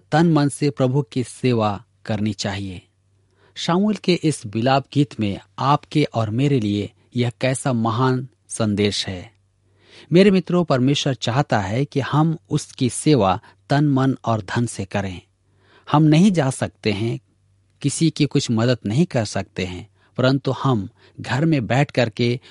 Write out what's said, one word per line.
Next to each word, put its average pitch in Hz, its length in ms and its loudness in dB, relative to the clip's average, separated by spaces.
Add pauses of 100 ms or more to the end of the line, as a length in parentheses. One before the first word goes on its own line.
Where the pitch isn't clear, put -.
(120)
तन 165 200 4
मन 147 160 2
से 143 220 -2
प्रभु 135 320 0
की 127 220 -6
सेवा 110 600 -2 (200)
करनी 107 280 -2
चाहिए। 98 540 -8 (680)
शामुएल 196 420 0
के - 180 0
इस 156 320 -2
विलाप 123 480 0
गीत 143 260 0
में 101 200 -4 (180)
आपके 143 460 0 (100)
और 110 160 -2
मेरे 131 300 2
लिए 101 320 -2 (240)
यह 120 240 0
कैसा 131 320 -2
महान 127 560 0 (200)
संदेश 104 580 0
है। - 320 -12 (720)
मेरे 196 180 6
मित्रों, 180 340 2
परमेश्वर 135 500 0
चाहता 120 460 0
है 107 240 -2
कि 143 160 -4
हम 156 380 0 (120)
उसकी 135 400 -2
सेवा 104 500 2 (300)
तन, 143 140 2
मन 131 400 2
और 110 180 0
धन 120 240 -2
से - 180 -8
करें। 95 380 -6 (720)
हम 151 100 4
नहीं 160 300 6
जा 147 180 0
सकते - 420 -4
हैं, 113 280 -4 (640)
किसी 151 280 0
की 151 140 -2
कुछ - 260 -2
मदद 117 360 2
नहीं 127 200 2
कर 117 180 -2
सकते 95 400 -6
हैं, 90 240 -10 (280)
परंतु 131 340 0
हम 120 380 -2 (320)
घर 123 240 -2
में 147 220 0
बैठ 131 240 0
करके 120 500 0 (100)